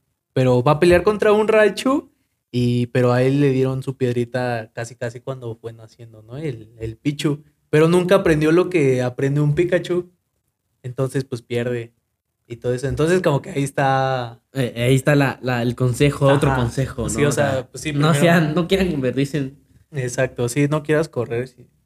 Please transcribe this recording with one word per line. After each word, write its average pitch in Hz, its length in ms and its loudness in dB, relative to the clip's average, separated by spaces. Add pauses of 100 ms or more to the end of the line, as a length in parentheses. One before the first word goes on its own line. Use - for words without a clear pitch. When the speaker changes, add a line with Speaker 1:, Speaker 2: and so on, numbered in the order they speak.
(340)
Speaker 1:
Pero 127 300 2
va 143 100 4
a 151 60 -4
pelear 175 240 4
contra 214 280 2
un 208 160 2
Raichu, 214 640 2 (400)
y, 120 360 0
pero 123 260 2
a 123 80 2
él 135 180 2
le 143 120 4
dieron 131 320 -2
su 131 140 -8
piedrita 120 760 -4
casi, 117 220 -12
casi 123 240 -10
cuando 123 360 -10
fue 117 180 -14
naciendo, 113 500 -20
¿no? 117 140 -16
El, 120 420 -10
el 113 180 -8
Pichu. 147 460 -4 (260)
Pero 156 180 4
nunca 180 280 4
aprendió 156 360 2
lo 180 180 4
que 135 340 2
aprende 139 380 -2
un 147 120 2
Pikachu. 175 580 -2 (680)
Entonces, 131 420 -4
pues, 123 200 -10
pierde 120 500 -6 (540)
y 120 100 -14
todo 123 160 -2
eso. 127 140 -4
Entonces, 160 340 0
como 147 200 0
que - 100 -14
ahí 139 120 -2
está 135 800 -2 (120)
Speaker 2:
Eh, 131 200 -4 (100)
ahí 131 120 4
está 147 200 2
la, 139 260 0
la, 123 200 -4
el 120 140 -2
consejo, 139 520 0
otro 143 240 4
Speaker 1:
Ajá. 131 100 0
Speaker 2:
consejo, 120 420 -4
¿no? 107 60 -4
Speaker 1:
Sí, 123 160 -2
o 143 40 2
Speaker 2:
O - 20 0
sea, 143 220 0
Speaker 1:
sea, 131 160 -6
pues, - 140 -16
sí, 151 100 -6
Speaker 2:
no 143 60 -2 (120)
Speaker 1:
primero 147 80 2
Speaker 2:
sean, 170 360 4
no 175 120 -2
quieran 185 240 0
convertirse 135 460 -2
en 135 260 -8 (280)
Speaker 1:
Exacto, 127 580 -4
sí, 143 180 0
no 151 140 -2
quieras 156 260 0
correr 120 400 -6
sin, - 200 -20 (180)